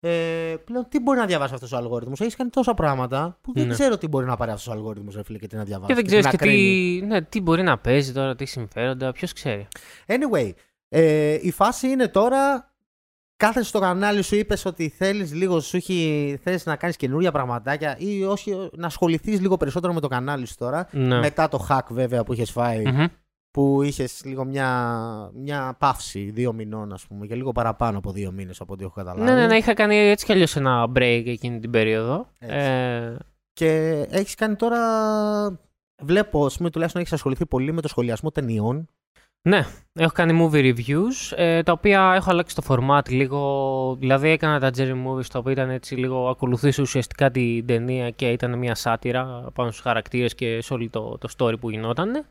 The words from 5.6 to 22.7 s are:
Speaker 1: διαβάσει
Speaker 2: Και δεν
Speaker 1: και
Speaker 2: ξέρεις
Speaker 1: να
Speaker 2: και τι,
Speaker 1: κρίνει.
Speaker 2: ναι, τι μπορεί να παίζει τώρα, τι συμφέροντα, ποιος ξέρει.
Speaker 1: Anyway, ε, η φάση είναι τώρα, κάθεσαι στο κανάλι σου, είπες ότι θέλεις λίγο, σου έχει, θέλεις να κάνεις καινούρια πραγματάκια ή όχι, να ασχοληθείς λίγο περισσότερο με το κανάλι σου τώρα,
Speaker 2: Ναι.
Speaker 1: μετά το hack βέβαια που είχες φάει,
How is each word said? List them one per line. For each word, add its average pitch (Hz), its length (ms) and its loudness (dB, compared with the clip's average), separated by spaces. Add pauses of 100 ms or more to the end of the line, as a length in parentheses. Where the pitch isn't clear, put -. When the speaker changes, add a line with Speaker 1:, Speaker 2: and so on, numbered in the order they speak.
Speaker 1:
διαβάσει 98 220 -8
Speaker 2:
Και 254 80 0
δεν 240 80 0
Speaker 1:
και 190 60 -2
Speaker 2:
ξέρεις 202 160 6
Speaker 1:
να 135 60 4
Speaker 2:
και 185 60 2
τι, 147 80 0
Speaker 1:
κρίνει. 190 640 2
Speaker 2:
ναι, 208 160 0
τι 208 180 -4
μπορεί 165 220 2
να 147 160 2
παίζει 135 340 2
τώρα, 135 240 -2
τι 139 80 -6
συμφέροντα, 127 680 -6
ποιος - 200 -8
ξέρει. 101 360 -6 (380)
Speaker 1:
Anyway, 208 440 0 (380)
ε, 151 520 4
η 175 100 -2
φάση 233 380 0
είναι 254 200 2
τώρα, 262 640 2 (640)
κάθεσαι 220 320 2
στο 220 100 -2
κανάλι 202 440 2
σου, 208 140 0
είπες 208 280 -2
ότι 170 240 -2
θέλεις 190 460 -2
λίγο, 175 260 2
σου - 160 -6
έχει, 151 640 -2
θέλεις 180 240 -2
να 156 100 -2
κάνεις 170 200 -4
καινούρια 151 360 0
πραγματάκια 135 680 -4
ή 196 260 -4
όχι, 196 520 -4
να 170 100 -8
ασχοληθείς 170 540 0
λίγο 185 160 2
περισσότερο 175 360 -2
με 165 80 0
το 143 80 -2
κανάλι 127 380 -4
σου - 120 -14
τώρα, 143 340 -4
Speaker 2:
Ναι. 127 260 2
Speaker 1:
μετά 147 300 2
το - 220 -4
hack 135 180 2
βέβαια 120 360 0
που 127 80 -6
είχες 117 180 -2
φάει, 120 360 -2